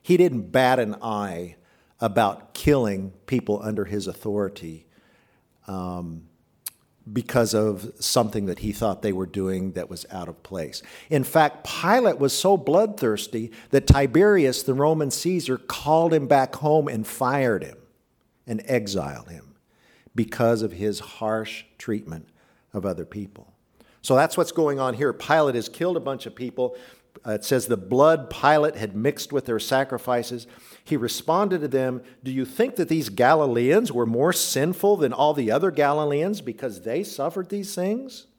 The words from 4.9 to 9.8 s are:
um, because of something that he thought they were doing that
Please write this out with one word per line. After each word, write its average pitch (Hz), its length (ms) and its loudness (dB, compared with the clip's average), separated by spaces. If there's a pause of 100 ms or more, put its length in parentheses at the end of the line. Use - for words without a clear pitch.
um, 87 560 -8 (880)
because 113 440 0
of 107 440 0
something 107 460 0
that 92 140 -4
he 107 120 -4
thought 101 300 -2
they 104 100 -2
were 92 140 -2
doing 95 460 -4
that 87 180 -8